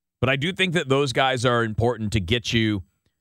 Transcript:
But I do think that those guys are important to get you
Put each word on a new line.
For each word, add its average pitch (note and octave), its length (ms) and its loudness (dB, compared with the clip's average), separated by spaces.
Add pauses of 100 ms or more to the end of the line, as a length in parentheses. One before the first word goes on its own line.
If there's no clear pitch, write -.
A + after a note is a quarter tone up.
(200)
But A#2+ 100 0
I C3+ 60 2
do C#3+ 160 -2
think F#3 220 -2
that D#3 160 -2
those C3+ 240 2
guys C3 320 0
are A#2+ 180 4
important A2 480 -2
to A2+ 80 0
get A2 320 -2
you A2 320 0 (380)